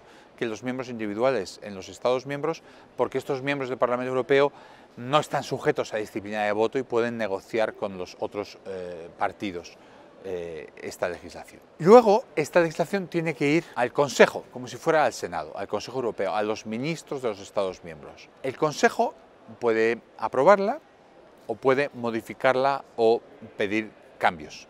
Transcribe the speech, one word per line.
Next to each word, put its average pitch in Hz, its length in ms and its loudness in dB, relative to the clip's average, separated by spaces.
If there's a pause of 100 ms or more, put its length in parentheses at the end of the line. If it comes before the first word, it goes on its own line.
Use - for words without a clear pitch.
(360)
que 127 100 -4
los 110 160 -6
miembros 127 280 -6
individuales 110 760 -2
en 104 100 -12
los 95 140 -14
Estados 123 360 -2
miembros, 143 380 -6 (340)
porque 127 220 -2
estos 131 240 -4
miembros 139 260 -2
del 123 100 -6
Parlamento 123 320 0
Europeo 139 420 4 (460)
no 127 200 0
están 143 240 -2
sujetos 143 500 -2
a 113 60 -2
disciplina 104 460 -4
de 104 80 2
voto 110 260 0
y 131 40 0
pueden 120 360 -2
negociar 107 560 -2
con 98 240 -6
los 90 200 -10
otros, 104 460 -6
eh, 90 540 -10
partidos, 95 580 -6 (480)
eh, 85 520 -8
esta - 320 -6
legislación. 85 520 -12 (180)
Luego, 214 460 8 (100)
esta 160 260 2
legislación 170 460 0
tiene 165 280 -2
que 147 120 0
ir 156 180 2 (100)
al 120 180 -2
Consejo, 147 600 4
como 127 140 -12
si 123 120 -12
fuera 160 260 2
al 113 80 2
Senado, 82 420 -6
al 98 140 -8
Consejo 117 300 -6
Europeo, 101 360 -2
a 107 80 0
los 104 220 -4
ministros 135 560 -6
de 127 80 -4
los 101 120 -6
Estados 95 440 -4
miembros. - 460 -18 (120)
El 131 140 -6
Consejo 226 580 0 (440)
puede 113 420 2 (160)
aprobarla 196 640 4 (640)
o 117 100 -6
puede 135 360 2
modificarla 127 920 0 (140)
o 113 240 4 (380)
pedir 107 320 -2 (260)
cambios. 82 540 -2